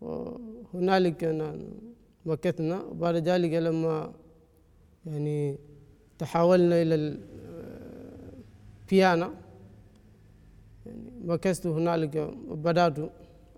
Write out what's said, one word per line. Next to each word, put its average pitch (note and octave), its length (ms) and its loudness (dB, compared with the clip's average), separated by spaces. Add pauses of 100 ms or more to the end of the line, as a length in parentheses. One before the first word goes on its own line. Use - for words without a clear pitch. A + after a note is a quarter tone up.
وهنالك F#3+ 1200 0
أنا D#3 340 -2 (680)
مكثنا. E3 560 -2
وبعد E3+ 340 -2
ذلك E3+ 360 2
لما، E3 600 0 (920)
يعني، D3 520 -2 (600)
تحولنا E3+ 640 6
إلى D#3+ 120 4
ال-، D3+ 260 -2 (1700)
بيانا، F#3 440 4 (1500)
يعني، A3+ 240 -16 (140)
مكثت E3+ 420 -2
هنالك D#3+ 680 -2 (140)
وبدأت E3 500 2 (580)